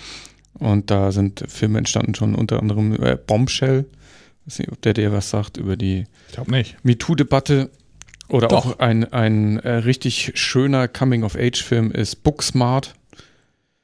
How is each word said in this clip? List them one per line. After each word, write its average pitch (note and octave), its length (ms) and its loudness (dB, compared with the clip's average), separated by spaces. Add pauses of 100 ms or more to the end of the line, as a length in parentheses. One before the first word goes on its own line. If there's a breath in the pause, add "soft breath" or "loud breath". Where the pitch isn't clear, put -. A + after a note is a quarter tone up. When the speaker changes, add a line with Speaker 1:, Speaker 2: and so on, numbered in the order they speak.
(540 loud breath)
Speaker 1:
Und G#2 380 0
da G2 200 2
sind G2+ 360 0
Filme A2 320 -2
entstanden, - 360 -2
schon G#2+ 200 0
unter A2+ 240 0
anderem, G#2+ 340 0
äh, B2+ 240 0
Bombshell. C3 680 0 (600 soft breath)
Weiß - 140 -14
nicht, - 120 -6
ob - 100 -14
der G#2+ 120 2
dir G#2+ 180 0
was G2+ 180 -2
sagt, G#2 280 -4
über F#2+ 200 -4
die F#2+ 280 -2 (220 soft breath)
Speaker 2:
Ich - 80 -20
glaub B2+ 140 -8
nicht. B2 340 -2
Speaker 1:
MeToo-Debatte. C3+ 880 2 (580)
Oder A#2 180 2
Speaker 2:
Doch. - 180 2
Speaker 1:
auch B2 140 -4
ein, A2+ 320 2
ein, G#2+ 480 2
äh, B2 120 -4
richtig A#2+ 640 -2
schöner C3 520 2
Coming-of-Age-Film A#2+ 1040 0
ist - 320 -4
Booksmart. C3 720 0 (880 soft breath)